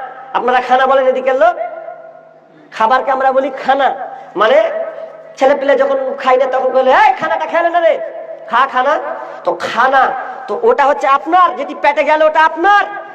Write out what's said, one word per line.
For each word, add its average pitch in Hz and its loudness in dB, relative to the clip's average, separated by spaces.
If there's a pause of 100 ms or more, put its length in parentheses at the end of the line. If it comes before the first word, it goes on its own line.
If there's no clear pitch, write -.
(320)
আপনারা 240 0
খানা 254 2
বলেন 269 2
এদিকের 262 0
লোক? 330 2 (1160)
খাবারকে 254 0
আমরা 262 2
বলি 269 0 (140)
খানা। 262 2 (420)
মানে, 247 4 (720)
ছেলে 277 2
পিলে 277 0
যখন 269 0 (220)
খাই 262 2
না, 269 2
তখন 254 -2
বলে, 254 2
"এই, 392 4
খানাটা 320 -4
খেলে 339 0
না 339 0
রে, 311 2 (520)
খা 247 2
খানা।" 269 0 (460)
তো 180 -2
খানা, 247 2 (340)
তো 208 -6
ওটা 247 2
হচ্ছে 285 0
আপনার, 320 2
যেটি 285 -8
পেটে 294 0
গেল, 311 2
ওটা 311 2
আপনার। 359 4 (300)